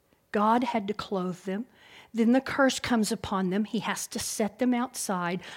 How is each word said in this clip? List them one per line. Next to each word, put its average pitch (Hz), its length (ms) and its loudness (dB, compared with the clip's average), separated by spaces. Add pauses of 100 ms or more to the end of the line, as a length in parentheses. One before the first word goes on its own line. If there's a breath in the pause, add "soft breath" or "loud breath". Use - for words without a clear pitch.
(320)
God 220 320 4
had 214 240 -2
to 208 60 -2
clothe 180 500 -6
them. 196 220 -4 (460 loud breath)
Then 226 200 4
the 262 80 6
curse 262 400 2
comes 226 320 2
upon 190 380 -2
them. 208 160 0
He 220 120 -2
has 180 300 -4
to 240 100 -8
set - 400 -4
them 247 160 2
outside. 185 680 -2 (140 loud breath)